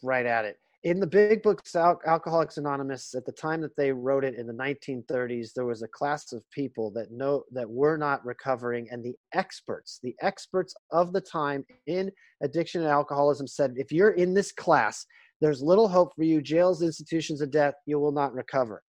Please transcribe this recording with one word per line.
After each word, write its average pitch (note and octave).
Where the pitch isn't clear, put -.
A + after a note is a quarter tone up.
right B2+
at A2+
it. G2+
In F3
the G3
big G#3
books, -
Al-, E3+
Alcoholics E3
Anonymous, C#3
at B2+
the C3
time D#3+
that D3+
they C#3
wrote C3+
it C3
in A#2
the A#2
nineteen C3
thirties, A#2+
there B2+
was A2+
a A2
class D3
of A2+
people B2+
that A2
know, C3+
that B2
were D3
not C#3+
recovering, A#2+
and A#2+
the A#2+
experts, -
the B2+
experts -
of F3
the F#3+
time C#3+
in F#3+
addiction D#3+
and D#3
alcoholism C#3+
said, C3
"If C3+
you're F#3
in F3+
this F#3+
class, B2
there's D3
little F#3+
hope F3+
for D#3
you. D#3+
Jails, E3
institutions D#3+
of C#3
death, C#3+
you D3
will D3
not C#3+
recover." B2